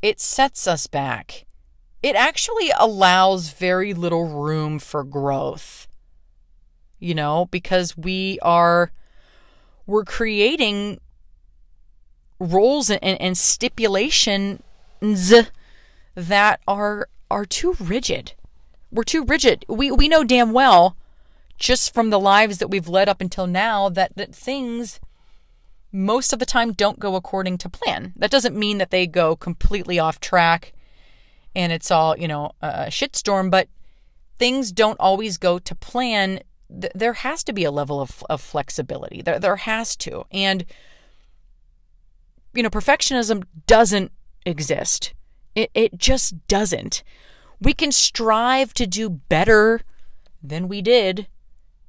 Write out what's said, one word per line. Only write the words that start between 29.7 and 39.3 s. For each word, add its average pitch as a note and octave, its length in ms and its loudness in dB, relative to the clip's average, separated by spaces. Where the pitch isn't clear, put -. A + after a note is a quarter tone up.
off D#3+ 200 -2
track E3+ 540 2
and F3 200 -2
it's - 180 -4
all, D#3+ 260 4
you E3 120 -6
know, D3 320 -6
a, D#3 60 -6
a - 200 -6
shitstorm, G3 640 -2
but F#3 160 2
things B3 320 0
don't G#3+ 300 0
always G3 360 0
go F3+ 220 0
to F3+ 160 -10
plan. G#3+ 640 -2
Th-, F3 260 -10
there A3 160 -2
has C4+ 320 -6
to - 80 -8
be G3 140 -2
a C#3+ 60 -2
level C#3+ 280 -4
of, - 300 -10
of D3+ 100 -4
flexibility. - 840 -8
There, E3 160 -2